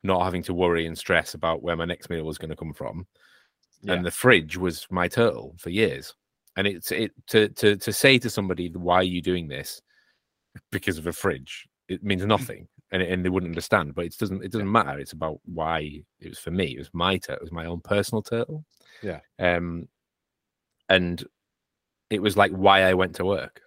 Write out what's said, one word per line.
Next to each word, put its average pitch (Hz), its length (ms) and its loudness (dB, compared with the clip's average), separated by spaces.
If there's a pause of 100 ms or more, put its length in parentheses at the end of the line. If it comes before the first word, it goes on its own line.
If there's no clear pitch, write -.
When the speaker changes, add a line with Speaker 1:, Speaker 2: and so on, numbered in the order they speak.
Speaker 1:
not 92 220 2
having 90 200 -2
to 90 100 -6
worry 85 320 2
and 82 120 -8
stress - 360 0
about 82 280 -2
where 85 140 -2
my 82 80 -2
next 87 260 -6
meal 80 140 -4
was 78 140 -6
gonna 78 180 -10
come 80 180 -10
from. - 320 -10 (760)
Speaker 2:
Yeah. 98 120 -2
Speaker 1:
And 90 120 -2
the 85 40 0
fridge 85 460 4
was 90 340 -4
my 90 180 0
turtle - 500 0
for 85 120 -10
years. 90 440 -2 (420)
And 98 100 0
it's, 92 240 -4
it, 101 220 -2 (160)
to, 107 220 6
to, 104 260 4
to 104 160 -6
say 135 260 6
to 120 120 0
somebody, 90 400 -4
"Why 87 260 2
are 92 60 6
you 90 180 0
doing 87 280 -2
this?" - 340 -12 (920)
because 92 240 -2
of 78 100 -8
a 85 60 -2
fridge, 69 560 -4 (200)
it 92 140 -6
means 98 200 0
Speaker 2:
Hmm. 104 60 -2
Speaker 1:
nothing, - 400 0 (220)
and, 92 120 0
and 92 200 0
they 92 60 0
wouldn't 90 220 0
understand. 82 440 0
But 85 120 -4
it - 120 -12
doesn't, 95 240 -4
it 92 100 -10
doesn't 104 140 -2
Speaker 2:
Yeah. 101 60 -2
Speaker 1:
matter. 80 260 0
It's 69 140 -12
about 80 320 -6
why 80 580 -6 (160)
it - 120 -18
was - 80 -18
for - 120 -10
me. 92 240 -2
It 71 40 -12
was 69 160 -14
my 90 240 0
turtle. - 180 -8
It - 60 -14
was 82 100 -14
my 82 140 -10
own 87 160 -8
personal 104 400 -2
turtle. 151 420 -6 (380)
Speaker 2:
Yeah. - 180 -8 (180)
Speaker 1:
Um, 87 480 -2 (1000)
and 90 340 2 (840)
it 104 140 0
was, 101 160 4
like, 98 140 6
why 95 320 8
I 92 100 8
went 92 220 0
to 90 100 -2
work. - 400 -4